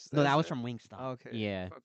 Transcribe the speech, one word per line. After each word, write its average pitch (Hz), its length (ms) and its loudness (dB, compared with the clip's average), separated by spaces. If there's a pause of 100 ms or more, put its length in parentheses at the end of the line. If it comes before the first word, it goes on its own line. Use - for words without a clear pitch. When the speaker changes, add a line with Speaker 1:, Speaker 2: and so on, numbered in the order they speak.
(140)
Speaker 1:
No, 147 60 4
that 147 100 8
Speaker 2:
That's 143 80 6
Speaker 1:
was 160 80 4
Speaker 2:
it? - 40 -8
Speaker 1:
from 127 140 -4
Wingstop. 117 380 -10 (120)
Speaker 2:
Okay, 120 200 -14
Speaker 1:
Yeah, 98 360 -2
Speaker 2:
fuck 131 160 -16